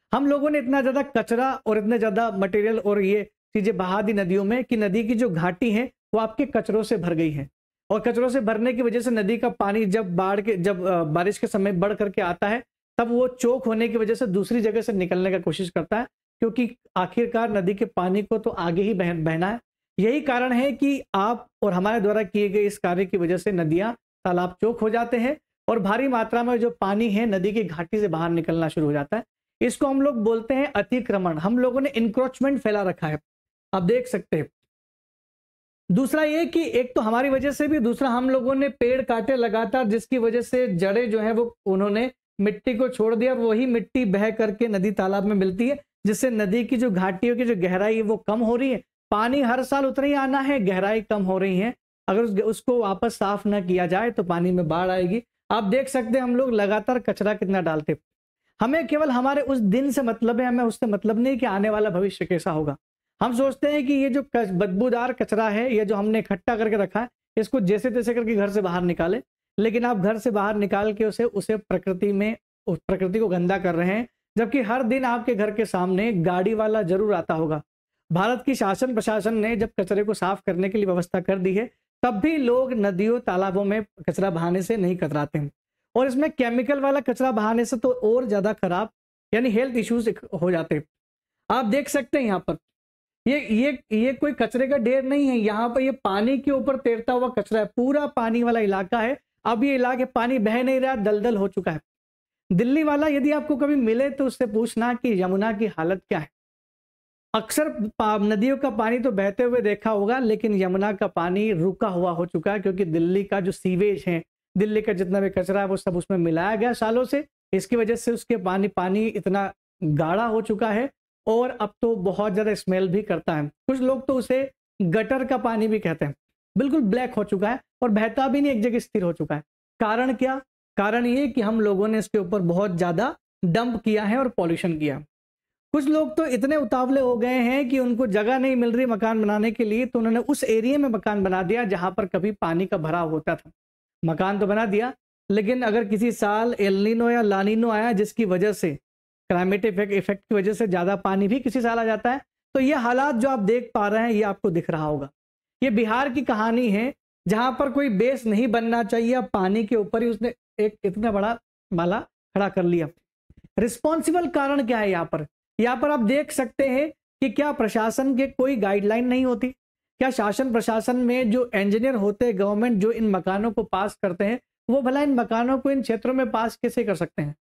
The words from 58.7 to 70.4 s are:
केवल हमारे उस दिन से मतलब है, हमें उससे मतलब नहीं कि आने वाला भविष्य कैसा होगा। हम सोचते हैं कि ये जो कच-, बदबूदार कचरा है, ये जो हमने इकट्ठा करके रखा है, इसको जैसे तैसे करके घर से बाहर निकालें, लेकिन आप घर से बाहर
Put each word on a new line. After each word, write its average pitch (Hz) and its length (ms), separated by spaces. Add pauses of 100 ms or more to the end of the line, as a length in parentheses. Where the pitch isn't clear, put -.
केवल 302 240
हमारे 269 320
उस 269 160
दिन 240 320
से 277 120
मतलब 226 380
है, 254 60
हमें 247 180
उससे 233 220
मतलब 208 320
नहीं 262 200
कि 254 80
आने 202 240
वाला 208 200
भविष्य 185 360
कैसा 180 240
होगा। 151 260 (460)
हम 240 140
सोचते 277 360
हैं 294 140
कि 285 60
ये 269 180
जो 269 120
कच-, 233 300
बदबूदार 233 600
कचरा 220 360
है, 226 260
ये 214 100
जो 208 100
हमने 214 240
इकट्ठा 208 380
करके 220 200
रखा 214 240
है, - 80 (280)
इसको 220 240
जैसे 208 300
तैसे 233 240
करके 233 200
घर 202 160
से 202 120
बाहर 180 200
निकालें, 175 400 (360)
लेकिन 226 260
आप 240 120
घर 208 220
से 240 120
बाहर 208 260